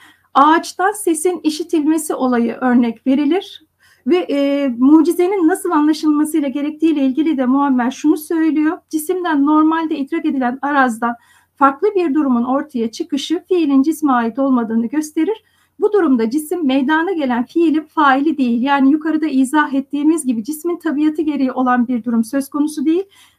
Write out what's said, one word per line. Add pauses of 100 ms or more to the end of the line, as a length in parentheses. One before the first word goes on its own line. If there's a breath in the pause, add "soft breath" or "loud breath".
(340 soft breath)
ağaçtan
sesin
işitilmesi
olayı
örnek
verilir (400 soft breath)
ve,
e, (100)
mucizenin
nasıl
anlaşılmasıyla
gerektiğiyle
ilgili
de
Muammer
şunu
söylüyor. (120)
Cisimden
normalde
idrak
edilen
arazdan (400 soft breath)
farklı
bir
durumun
ortaya
çıkışı
fiilin
cisme
ait
olmadığını
gösterir. (360)
Bu
durumda
cisim
meydana
gelen
fiilin
faili
değil.
Yani
yukarıda
izah
ettiğimiz
gibi
cismin
tabiatı
gereği
olan
bir
durum
söz
konusu
değil. (360 soft breath)